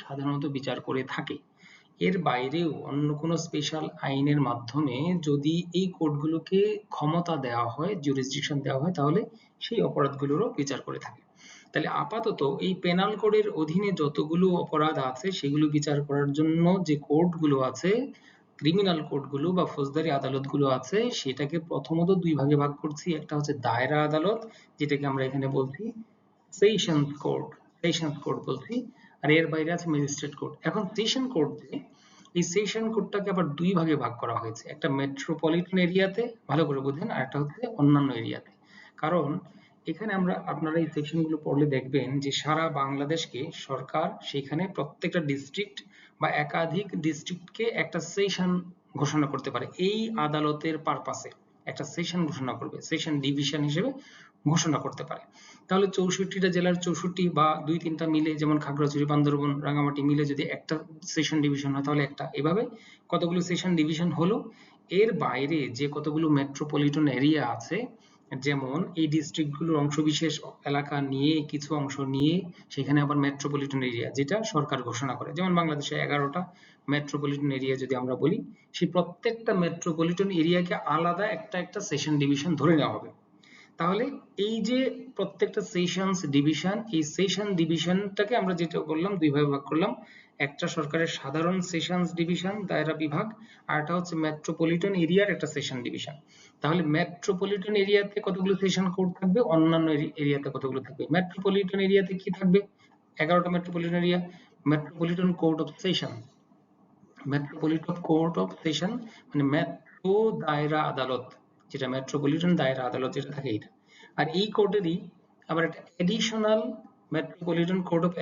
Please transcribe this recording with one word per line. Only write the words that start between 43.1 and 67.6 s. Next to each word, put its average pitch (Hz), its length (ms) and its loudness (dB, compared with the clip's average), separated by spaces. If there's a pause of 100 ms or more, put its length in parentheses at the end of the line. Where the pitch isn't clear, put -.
সরকার 139 400 -4 (220)
সেখানে 147 340 -4 (120)
প্রত্যেকটা 175 540 -4
ডিস্ট্রিক্ট 139 480 -6 (440)
বা 156 60 0 (160)
একাধিক 165 440 -2 (180)
ডিস্ট্রিক্টকে 175 600 -4 (180)
একটা 170 160 -4 (140)
সেশন 185 380 0 (500)
ঘোষণা 147 320 2
করতে 135 200 -6
পারে, 123 120 -2 (220)
এই 214 120 0 (260)
আদালতের 151 500 0 (120)
পারপাসে 135 420 -4 (400)
একটা 135 140 -8 (100)
সেশন 175 260 -4 (100)
ঘোষণা 131 300 -4
করবে, - 180 -10 (120)
সেশন 156 240 -2 (120)
ডিভিশন 143 440 0
হিসেবে 185 200 0 (640)
ঘোষণা 160 340 2
করতে - 240 -8
পারে। - 140 -10 (440)
তাহলে 190 200 4 (100)
চৌষট্টিটা 185 580 0
জেলার 175 300 4
চৌষট্টি 180 380 -2 (140)
বা 156 100 6 (200)
দুই 165 160 2
তিনটা 160 220 -2 (100)
মিলে, 156 160 2 (100)
যেমন 151 240 4
খাগড়াছড়ি, 143 460 0
বান্দরবন, 143 400 4 (140)
রাঙামাটি 143 440 0
মিলে 147 220 4
যদি 143 120 -2 (140)
একটা - 180 -6 (380)
সেশন 156 320 0
ডিভিশন 143 280 0
হয়, 139 140 -2
তাহলে 147 220 2
একটা, - 160 -8 (140)
এভাবে 170 240 2 (480)
কতগুলো 175 280 0 (100)
সেশন 180 300 0
ডিভিশন 160 300 2 (100)
হলো। 185 160 4 (560)
এর 208 180 4 (140)
বাইরে 135 360 0 (180)
যে 143 80 0 (100)
কতগুলো 156 320 0 (100)
মেট্রোপলিটন 147 680 2 (120)
এরিয়া 147 260 4 (120)
আছে, - 220 -6 (540)